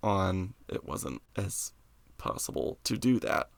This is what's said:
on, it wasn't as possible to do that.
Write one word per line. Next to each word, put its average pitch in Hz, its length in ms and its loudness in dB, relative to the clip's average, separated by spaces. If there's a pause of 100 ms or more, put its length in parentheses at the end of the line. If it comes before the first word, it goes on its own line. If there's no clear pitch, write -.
on, 95 520 2 (140)
it - 160 -6
wasn't 69 380 -6 (140)
as - 360 -4 (460)
possible - 640 -4
to 113 140 0
do 127 220 6
that. - 380 0